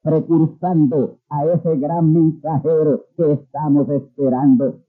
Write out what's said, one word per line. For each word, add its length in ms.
precursando 1160
a 180
ese 320
gran 340
mensajero 920
que 160
estamos 560
esperando. 880